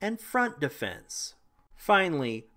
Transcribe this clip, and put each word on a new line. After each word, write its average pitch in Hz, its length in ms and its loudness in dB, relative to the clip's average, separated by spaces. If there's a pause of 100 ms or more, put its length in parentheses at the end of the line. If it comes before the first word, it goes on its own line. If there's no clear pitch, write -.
and 220 180 -2
front 247 400 0
defense. - 720 -4 (420)
Finally, 147 720 2 (100)